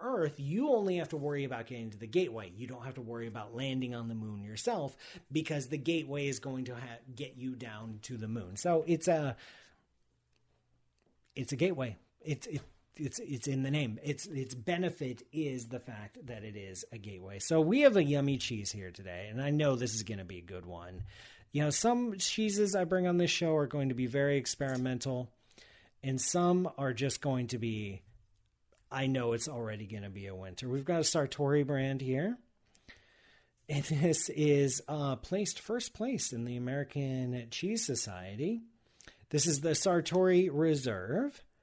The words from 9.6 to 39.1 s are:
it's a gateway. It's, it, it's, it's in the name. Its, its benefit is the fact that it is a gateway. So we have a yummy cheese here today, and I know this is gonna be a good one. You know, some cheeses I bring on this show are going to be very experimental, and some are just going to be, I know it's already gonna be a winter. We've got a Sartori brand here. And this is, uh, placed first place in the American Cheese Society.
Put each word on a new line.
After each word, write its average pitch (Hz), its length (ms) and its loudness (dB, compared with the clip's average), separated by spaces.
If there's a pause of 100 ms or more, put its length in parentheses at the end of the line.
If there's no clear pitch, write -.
it's 131 160 -4
a 139 40 -2
gateway. 135 400 0 (240)
It's, 156 280 -4
it, 151 120 -4 (360)
it's, 143 240 -6
it's 143 260 -6
in 135 160 0
the 135 80 0
name. 135 320 -2
Its, 143 240 -4
its 135 260 -6
benefit 156 720 -4 (100)
is 131 360 -4
the 123 100 -8
fact 117 480 -14
that 117 160 -10
it 104 140 -10
is 95 340 -10
a 117 80 -12
gateway. 98 400 -10
So 160 220 4
we 208 220 6
have 254 140 10
a 185 60 8
yummy 139 340 4
cheese 107 360 -4
here 95 180 -8
today, 92 400 -10
and 117 100 -6
I 143 100 0
know 147 260 4
this 117 180 -2
is 113 80 -4
gonna 98 220 -6
be 90 140 -10
a 85 40 -12
good 90 240 -10
one. 87 380 -10 (480)
You 147 100 0
know, 151 80 2
some 233 480 2
cheeses 208 560 2
I 185 80 4
bring 180 240 2
on 175 100 4
this 175 140 4
show 160 240 2
are 147 140 2
going 139 220 0
to 127 40 0
be 127 120 0
very 143 320 2
experimental, 127 920 -2 (720)
and 131 180 0
some 180 560 4
are 135 160 0
just 127 280 0
going 127 280 0
to 123 100 -2
be, 107 440 -4 (880)
I 135 160 0
know 127 260 2
it's 117 160 0
already 113 380 -4
gonna 101 240 -8
be 98 160 -10
a 98 80 -8
winter. 92 340 -8
We've 135 160 0
got 170 140 2
a 156 60 2
Sartori 147 600 4
brand 135 360 0
here. 139 360 0 (1300)
And 143 160 0
this 156 460 4
is, 143 580 4
uh, 143 280 -2
placed 185 440 -4
first - 340 -4
place 240 380 -2
in 117 120 -4
the 123 120 -4
American 127 960 -2
Cheese 220 340 -2
Society. 113 760 -4 (680)